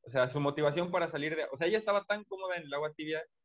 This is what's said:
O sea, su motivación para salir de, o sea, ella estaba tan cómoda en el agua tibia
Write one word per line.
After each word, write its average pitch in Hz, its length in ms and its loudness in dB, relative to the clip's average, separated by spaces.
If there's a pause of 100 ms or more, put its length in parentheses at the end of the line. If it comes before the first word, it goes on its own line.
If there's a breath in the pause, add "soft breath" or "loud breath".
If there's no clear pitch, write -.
O 120 60 -16
sea, 127 180 6
su 143 100 -2
motivación 151 520 2
para 165 200 2
salir 156 240 -4
de, 156 160 -2
o 139 60 -8
sea, 165 100 0
ella 214 120 4
estaba 202 260 2
tan 208 200 -2
cómoda 185 320 -6
en 165 60 -8
el 143 100 -8
agua 151 220 -4
tibia 156 260 -6 (240)